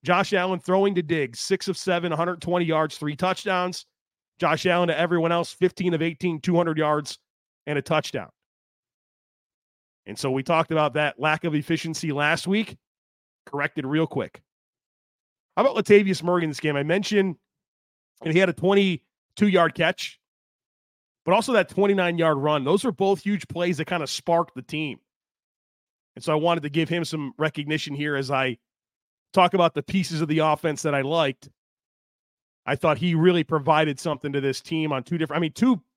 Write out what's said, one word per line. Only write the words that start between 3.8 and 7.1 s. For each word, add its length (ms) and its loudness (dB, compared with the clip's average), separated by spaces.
Josh 280 2
Allen 220 4
to 80 0
everyone 340 2
else, 200 0
fifteen 440 0
of 80 0
eighteen, 360 -2
two 160 0
hundred 220 2
yards 400 -2